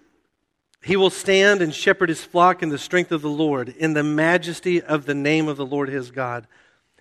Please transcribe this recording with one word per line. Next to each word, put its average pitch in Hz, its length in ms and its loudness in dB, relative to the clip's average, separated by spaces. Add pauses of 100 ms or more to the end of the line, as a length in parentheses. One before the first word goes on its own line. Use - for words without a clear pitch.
(840)
"He 190 140 0
will 190 120 4
stand 196 520 4
and 156 120 -2
shepherd 190 360 0
his - 160 -6
flock 180 360 2
in 170 60 -4
the 147 100 -4
strength 175 360 -2
of 156 80 -2
the 151 80 -4
Lord, 147 400 -2
in 156 240 -2
the 151 100 0
majesty 165 760 0
of 151 240 -4
the 143 100 -2
name 151 320 0
of 147 80 -4
the 139 100 -8
Lord 139 220 -4
his 131 240 -8
God. 123 360 -8 (540)